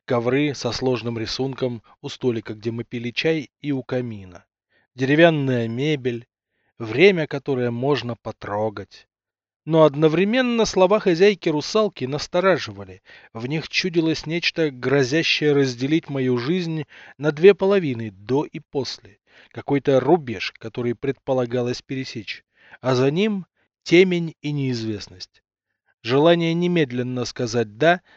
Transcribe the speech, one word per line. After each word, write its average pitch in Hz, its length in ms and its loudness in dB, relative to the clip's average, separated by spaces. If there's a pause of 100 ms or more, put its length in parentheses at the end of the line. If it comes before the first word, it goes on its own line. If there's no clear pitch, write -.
ковры 131 480 0
со 120 200 -6
сложным 120 440 -2
рисунком 123 640 -6 (200)
у 143 80 -12
столика, 117 440 -4
где 107 180 -8
мы 117 120 -6
пили 120 280 -8
чай, 160 380 -2 (120)
и 143 100 -4
у 135 100 -4
камина. 107 640 -10 (480)
Деревянная 135 760 4
мебель, 123 580 -4 (500)
время, 151 500 2
которое 127 440 -4
можно 120 440 -2
потрогать. 104 920 -8 (560)
Но 160 200 4
одновременно 202 840 2
слова 196 340 4
хозяйки-русалки 185 1040 0
настораживали. 131 1000 -2 (280)
В 113 140 -10
них 151 240 -6
чудилось 165 560 -2
нечто, 165 440 -2
грозящее 139 840 0
разделить 135 560 0
мою 131 280 0
жизнь 160 480 -4 (320)
на 147 140 0
две 165 220 6
половины, 151 580 -2
до 107 320 -2
и - 160 -12
после. - 600 -10 (320)
Какой-то 135 500 2
рубеж, 127 560 0
который 117 360 -4
предполагалось 123 880 -4
пересечь. - 600 -12 (380)
А 131 140 0
за 135 160 2
ним 196 340 0 (380)
темень 175 580 4
и 147 100 -4
неизвестность. 113 880 -6 (640)
Желание 165 520 4
немедленно 127 720 0
сказать 113 520 -4
"да" 170 240 2 (160)